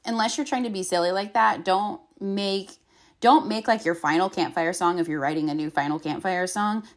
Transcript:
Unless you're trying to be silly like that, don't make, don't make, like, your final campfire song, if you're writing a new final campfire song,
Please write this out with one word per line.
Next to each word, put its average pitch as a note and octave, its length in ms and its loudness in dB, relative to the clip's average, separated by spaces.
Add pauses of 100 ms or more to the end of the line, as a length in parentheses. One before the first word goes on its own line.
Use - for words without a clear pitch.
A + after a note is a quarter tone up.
Unless A3+ 320 -2
you're D4 80 -2
trying B3+ 200 -2
to A#3 40 -4
be F#3+ 140 -4
silly F3 280 0
like G3+ 220 -2
that, A3 320 2
don't F#3+ 340 0 (200)
make, G3 520 -2 (500)
don't B3 260 6
make, A3 220 -2
like, A3 160 2
your E3+ 100 0
final E3+ 340 2
campfire E3+ 440 -2
song, F3 260 0
if E3 80 -2
you're D3+ 140 -2
writing D3+ 280 0
a D3 40 -2
new D3+ 160 -4
final D3+ 280 -2
campfire F3+ 480 -4
song, G#3 380 -2 (140)